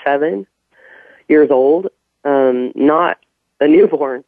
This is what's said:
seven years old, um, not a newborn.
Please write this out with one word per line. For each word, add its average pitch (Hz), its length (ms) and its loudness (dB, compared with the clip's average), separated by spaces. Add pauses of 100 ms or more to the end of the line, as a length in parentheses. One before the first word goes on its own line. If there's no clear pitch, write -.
seven 156 420 -4 (800)
years 151 220 4
old, 143 380 0 (360)
um, 131 520 0
not 156 420 0 (420)
a 139 60 2
newborn. 143 600 0